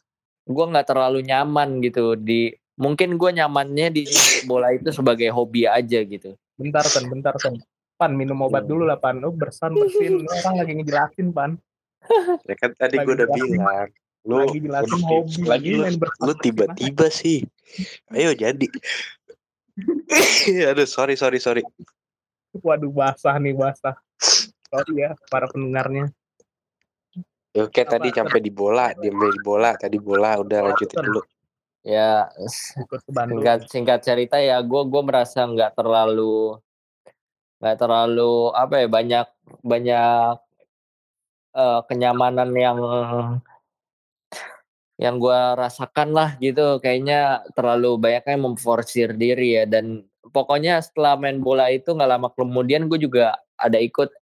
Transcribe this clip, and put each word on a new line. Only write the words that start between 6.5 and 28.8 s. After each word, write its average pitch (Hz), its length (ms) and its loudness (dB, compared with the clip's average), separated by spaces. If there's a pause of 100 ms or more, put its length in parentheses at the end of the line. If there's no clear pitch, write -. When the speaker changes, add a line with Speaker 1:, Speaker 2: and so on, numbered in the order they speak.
Speaker 2:
Bentar, 147 320 0
Pan, 143 160 0
bentar, 135 320 -4
Pan. 135 160 -4 (480)
Pan, 151 160 0
minum 135 320 -2
obat 135 160 -2
Speaker 1:
Hmm. 143 80 -6
Speaker 2:
dulu 160 160 0
lah, 143 80 0
Pan. 127 240 -2
Lu 143 80 -4
bersan, 165 480 -6
bersin. 381 480 0
Lu - 0 -
orang 180 320 -2
lagi 165 160 -2
ngejelasin, 151 640 -2
Pan. 151 240 -4 (880)
Speaker 3:
Ya 98 80 -6
kan 123 160 -2
tadi 127 240 0
Speaker 2:
Lagi 143 80 0
Speaker 3:
gue 131 80 2
udah 123 160 2
Speaker 2:
ngejelasin. 131 320 0
Speaker 3:
bilang. 98 280 -2 (360)
Lu 113 160 0
Speaker 2:
Lagi 139 240 0
jelasin 143 240 -2
Speaker 3:
udah 175 160 -2
Speaker 2:
hobi. 160 400 0
Speaker 3:
lagi 131 240 0
Speaker 2:
Ini 208 80 0
Speaker 3:
lu, 208 80 2
Speaker 2:
main 180 160 -2
bersan, 165 240 -4
Speaker 3:
lu 139 80 2
Speaker 2:
bersin 156 160 -4
Speaker 3:
tiba-tiba 113 640 0
Speaker 2:
aja. - 80 -8
Speaker 3:
sih. 160 180 0 (680)
Ayo 160 240 0
jadi. 135 360 -2 (1080)
<coughs> 196 960 2
Aduh, 135 160 2
sorry, 135 320 0
sorry, 127 240 2
sorry. 120 160 0 (960)
Speaker 2:
Waduh, 151 320 0
basah 139 480 0
nih, 143 160 -2
basah. 135 480 -4 (720)
Sorry 143 320 -2
ya, 143 80 -4 (160)
para 127 240 -2
pendengarnya. 135 560 -4 (1400)
Speaker 3:
Ya, 107 160 0
oke, 123 160 2
Speaker 2:
Apa, 117 160 0
Speaker 3:
tadi 123 80 -2
Speaker 2:
Sen? 123 160 -4
Speaker 3:
sampai 113 160 0
di 104 80 -4
bola, 104 480 0